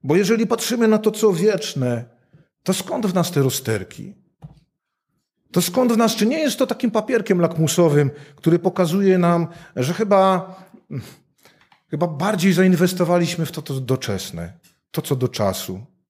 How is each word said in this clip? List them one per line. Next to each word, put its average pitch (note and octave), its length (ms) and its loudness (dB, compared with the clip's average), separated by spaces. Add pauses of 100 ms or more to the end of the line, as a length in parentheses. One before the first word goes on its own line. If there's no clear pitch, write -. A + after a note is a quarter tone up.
Bo C#3+ 120 2
jeżeli G#3 320 2
patrzymy A#3 400 0
na G#3+ 100 4
to, G#3+ 140 0
co G#3+ 220 2
wieczne, C#3 720 -2 (580)
to F#3+ 100 -2
skąd G#3+ 340 -4
w F3+ 60 -2
nas F3 180 0
te C#3+ 100 0
rozterki? G#2+ 760 -4 (1400)
To F3 100 0
skąd A#3 320 0
w G#3+ 40 2
nas, A3+ 180 2
czy G3+ 100 0
nie C#4+ 140 0
jest D4+ 200 -2
to C4 80 2
takim A#3+ 240 -2
papierkiem G#3+ 500 0
lakmusowym, D#3 720 2 (240)
który E3 240 2
pokazuje F#3 580 2
nam, E3+ 300 2 (280)
że C3 180 -2
chyba, F#3+ 600 2 (1300)
chyba E3 180 -2
bardziej F3+ 460 0
zainwestowaliśmy F3 920 2
w - 60 -12
to, D3+ 100 -10
co C#3+ 120 -8
doczesne, A2+ 880 -6 (320)
to, E3 100 -6
co D3 140 -2
do B2+ 120 -2
czasu? G2 680 -6 (140)